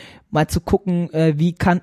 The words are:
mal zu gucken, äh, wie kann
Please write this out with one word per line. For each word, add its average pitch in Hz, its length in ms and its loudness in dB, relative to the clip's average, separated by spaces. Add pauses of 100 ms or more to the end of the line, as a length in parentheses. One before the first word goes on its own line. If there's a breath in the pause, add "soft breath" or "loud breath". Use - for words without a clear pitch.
(300 loud breath)
mal 156 180 0
zu - 140 -4
gucken, 175 500 -2
äh, 160 240 2
wie 165 160 0
kann 175 300 0